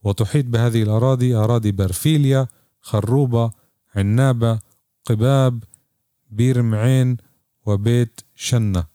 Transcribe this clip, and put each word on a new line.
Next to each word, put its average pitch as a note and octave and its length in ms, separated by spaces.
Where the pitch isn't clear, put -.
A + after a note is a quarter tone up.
وتحيط G#2+ 420
بهذه A#2 380
الأراضي B2 520
أراضي A2 360
برفيليا، C3 760
خروبة، A#2 720
عنابة، A2+ 640
قباب، B2 580
بير B2 320
معين، B2 560
وبيت A#2 560
شنة. G#2 480